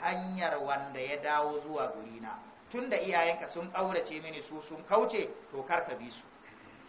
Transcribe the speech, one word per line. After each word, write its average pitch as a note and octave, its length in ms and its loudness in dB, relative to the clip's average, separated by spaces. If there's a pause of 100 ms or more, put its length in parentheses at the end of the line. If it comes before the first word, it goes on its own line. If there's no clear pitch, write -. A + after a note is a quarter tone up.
hanyar F#3 600 0
wanda C#3 380 0
ya C#3+ 180 0
dawo D3 420 2
zuwa C#3+ 320 0
gurina. A2+ 460 -8 (340)
Tunda A#3+ 260 0
iyayenka E3+ 500 4
sun E3+ 260 -6
ƙaurace F3+ 480 0
mini, D#3 200 -8
su D#3 200 -8
sun - 240 -12
kauce, G#3 420 4 (240)
to C3+ 120 -6
kar E3+ 220 2
ka C3 100 -4
bi A#2+ 140 -10
su. - 140 -14 (640)